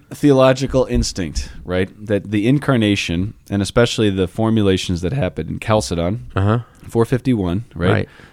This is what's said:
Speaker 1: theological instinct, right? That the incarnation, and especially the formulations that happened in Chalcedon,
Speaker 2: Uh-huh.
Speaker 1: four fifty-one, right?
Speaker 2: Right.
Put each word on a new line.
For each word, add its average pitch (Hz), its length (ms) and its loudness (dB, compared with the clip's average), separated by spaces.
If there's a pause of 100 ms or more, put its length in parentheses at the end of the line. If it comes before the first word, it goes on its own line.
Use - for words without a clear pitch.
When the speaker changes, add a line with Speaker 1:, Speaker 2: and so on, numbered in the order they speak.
(140)
Speaker 1:
theological 131 680 4
instinct, 110 640 -4 (140)
right? 92 260 0 (160)
That 101 240 -2
the 104 160 0
incarnation, 107 880 0 (160)
and 101 100 0
especially 117 480 2
the 95 200 0
formulations 98 720 0
that 90 120 -4
happened 90 380 -4
in 85 80 -8
Chalcedon, 104 800 -2
Speaker 2:
Uh-huh. 104 240 2 (280)
Speaker 1:
four 113 160 2
fifty-one, 110 600 0 (100)
right? 85 160 0
Speaker 2:
Right. 104 180 0 (240)